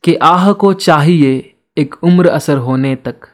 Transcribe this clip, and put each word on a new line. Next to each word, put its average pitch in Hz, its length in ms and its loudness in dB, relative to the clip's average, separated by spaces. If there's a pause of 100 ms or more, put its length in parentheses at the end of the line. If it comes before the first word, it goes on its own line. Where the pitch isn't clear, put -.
कि 165 100 2
"आह 180 380 2
को 196 200 0
चाहिए 151 840 0 (220)
एक 143 240 -4
उम्र 180 260 2
असर 147 280 -2
होने 131 400 -4
तक 123 200 -12 (180)